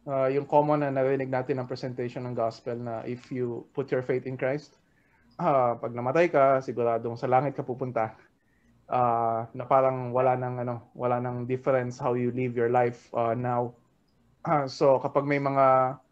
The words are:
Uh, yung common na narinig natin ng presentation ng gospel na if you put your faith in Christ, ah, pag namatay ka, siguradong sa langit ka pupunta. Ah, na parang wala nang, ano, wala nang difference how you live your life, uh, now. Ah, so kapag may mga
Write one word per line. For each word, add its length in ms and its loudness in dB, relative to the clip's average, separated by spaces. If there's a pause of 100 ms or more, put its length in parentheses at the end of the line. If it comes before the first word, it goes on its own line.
Uh, 240 0
yung 160 -2
common 320 4
na 80 0
narinig 400 0
natin 320 -2
ng 80 -8
presentation 560 -8
ng 80 -8
gospel 460 -4
na 260 -8
if 240 -10
you 480 -6
put 160 -4
your 80 2
faith 240 -2
in 140 -8
Christ, 420 -6 (560)
ah, 400 2
pag 160 -8
namatay 400 0
ka, 320 4
siguradong 560 -2
sa 80 -4
langit 280 2
ka 80 -8
pupunta. 520 -6 (720)
Ah, 640 0
na 160 -10
parang 440 2
wala 240 2
nang, 240 -6
ano, 360 -8
wala 240 0
nang 240 -6
difference 560 -2
how 160 0
you 160 0
live 240 -4
your 160 0
life, 400 0
uh, 240 -2
now. 400 -4 (680)
Ah, 200 2
so 360 4
kapag 280 0
may 120 2
mga 600 4 (120)